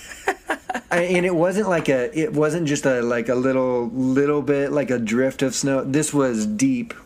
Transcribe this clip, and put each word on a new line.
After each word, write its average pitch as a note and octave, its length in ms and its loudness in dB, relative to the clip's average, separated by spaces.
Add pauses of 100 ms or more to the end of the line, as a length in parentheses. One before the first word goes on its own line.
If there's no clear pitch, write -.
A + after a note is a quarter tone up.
(920)
I, F3 120 2
and F3+ 240 2
it F3+ 80 0
wasn't F#3 340 0
like E3 220 0
a, B2 280 0
it D3+ 140 0
wasn't D3+ 340 0
just C#3+ 200 0
a, B2 160 2
like, A#2+ 260 0
a B2+ 60 0
little, B2+ 560 0
little C3+ 500 2
bit, C#3 320 0
like, C3+ 180 0
a B2 80 2
drift B2 440 0
of C3 120 0
snow. C3+ 300 0
This C#3+ 300 0
was B2 320 2
deep. A#2+ 480 0 (120)